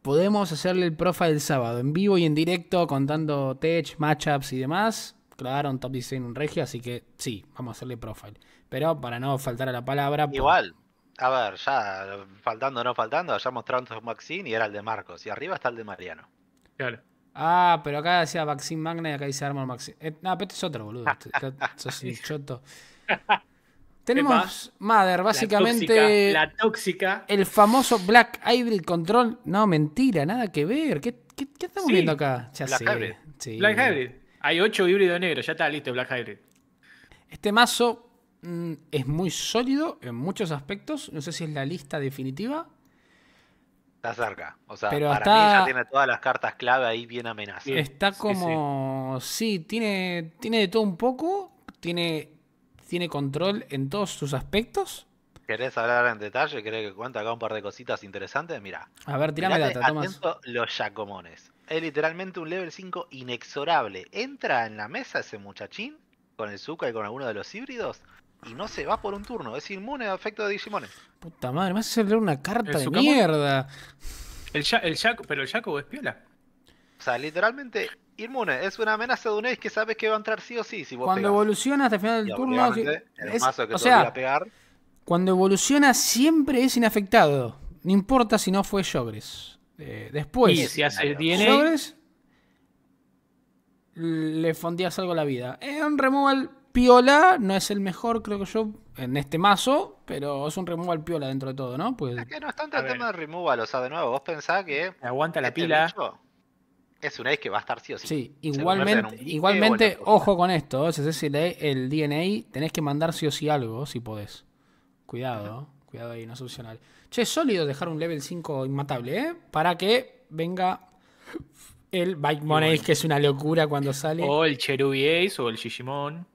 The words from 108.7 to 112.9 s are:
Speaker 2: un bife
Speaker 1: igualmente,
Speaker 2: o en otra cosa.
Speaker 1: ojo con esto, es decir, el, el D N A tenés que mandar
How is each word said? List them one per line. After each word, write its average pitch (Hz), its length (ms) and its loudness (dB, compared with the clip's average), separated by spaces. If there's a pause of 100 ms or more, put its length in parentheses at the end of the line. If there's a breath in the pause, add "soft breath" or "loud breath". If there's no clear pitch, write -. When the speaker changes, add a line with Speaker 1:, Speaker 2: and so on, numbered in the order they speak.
Speaker 2:
un - 140 -10
bife 143 120 -10
Speaker 1:
igualmente, 202 540 4
Speaker 2:
o - 20 6
en 190 60 4
otra - 120 -12
cosa. 208 60 4
Speaker 1:
ojo 202 260 6
con 180 140 4
esto, 151 380 0
es 160 140 -4
decir, 151 320 -2
el, 165 240 0
el 131 300 0
D 151 140 0
N 147 120 0 (320)
A - 40 -20
tenés 156 200 -4
que 170 100 -2
mandar 151 320 0